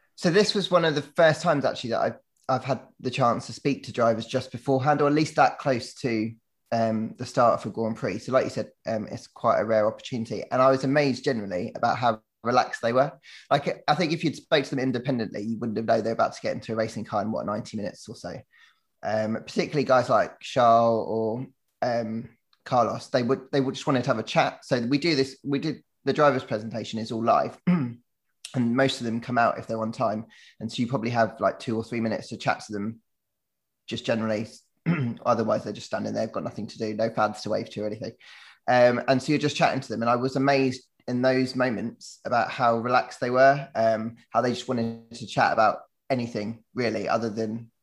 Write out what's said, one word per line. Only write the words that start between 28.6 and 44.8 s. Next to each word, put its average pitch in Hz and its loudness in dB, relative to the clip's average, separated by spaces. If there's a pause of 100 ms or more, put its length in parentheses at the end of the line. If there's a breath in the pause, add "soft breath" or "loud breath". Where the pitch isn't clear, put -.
of 123 -6
them 117 -4
come 123 -6
out 117 2
if - -12
they're 113 -4
on 113 -4
time. 110 -2 (340 soft breath)
And 113 -8
so - -6
you 120 0
probably 113 -2
have, 113 0
like, 98 2
two 113 -4
or 113 -2
three 117 -6
minutes 110 -4
to 113 -10
chat - -2
to 107 -14
them, 107 -6 (840)
just 110 -8
generally. 110 -2 (400)
<clears throat> 143 -2
Otherwise, 110 0
they're 104 -6
just - -14
standing 107 -6
there, 110 -2
got 95 -6
nothing 101 -10
to - -16
do, 107 -4
no 110 -2
fans 107 -2
to 104 -6
wave 104 -4
to 104 -8
or 107 -4
anything. 107 -8 (560 loud breath)
Um, 123 6
and 131 2
so 156 0
you're 147 4
just 147 0
chatting 135 2
to - -8
them. 110 -4
And 120 2
I 123 4
was 131 -2
amazed 135 2 (260)
in 123 -2
those 131 2
moments 117 -4
about 117 0
how 120 2
relaxed 120 0
they 123 -2
were, 135 6
um, 113 0 (140 soft breath)
how 113 2
they 127 2
just - -6
wanted 117 -4